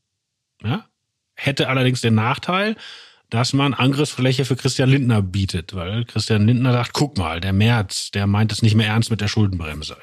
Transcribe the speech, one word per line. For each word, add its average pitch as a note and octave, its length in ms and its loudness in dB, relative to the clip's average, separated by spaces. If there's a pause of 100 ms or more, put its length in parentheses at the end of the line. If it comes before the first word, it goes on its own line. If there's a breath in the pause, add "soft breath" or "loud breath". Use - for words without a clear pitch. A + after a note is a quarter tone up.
(640)
Ja? D3 220 -4 (500)
Hätte C#3 340 -2
allerdings B2+ 340 0
den A2+ 120 2
Nachteil, F3+ 600 -2 (540 loud breath)
dass A#2 240 0
man C#3 180 2
Angriffsfläche C3 720 0
für B2 120 0
Christian C3 340 0
Lindner B2 320 4
bietet, F#2 520 -4
weil F#2+ 300 -6
Christian G#2+ 420 0
Lindner B2 260 4
sagt, A#2+ 200 0
guck C#3+ 240 -2
mal, E2 240 -2
der F#2+ 140 -2
Merz, A2 560 0
der G2+ 160 -2
meint G#2 260 2
es - 80 -6
nicht G#2+ 140 4
mehr G#2+ 140 2
ernst A2+ 220 0
mit G2+ 120 -2
der G#2 60 -2
Schuldenbremse. D#2+ 760 -2